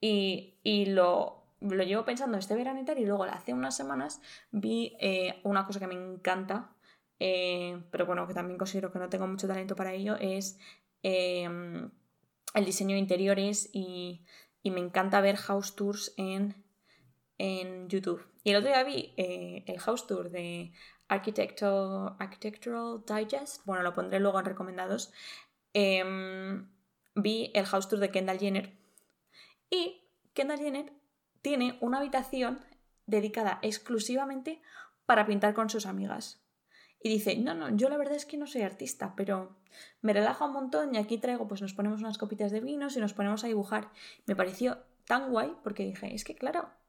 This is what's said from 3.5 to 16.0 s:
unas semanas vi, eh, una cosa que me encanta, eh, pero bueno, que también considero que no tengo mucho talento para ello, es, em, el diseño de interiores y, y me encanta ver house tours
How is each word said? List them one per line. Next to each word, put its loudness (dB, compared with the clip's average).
unas -2
semanas -4
vi, 0
eh, 0
una 2
cosa -6
que -6
me -6
encanta, -2
eh, 0
pero 0
bueno, -2
que -8
también -4
considero -2
que -6
no -4
tengo -2
mucho -4
talento -2
para -4
ello, -2
es, -2
em, 0
el 6
diseño 0
de 4
interiores 2
y, -6
y 2
me 0
encanta 4
ver 6
house -2
tours -2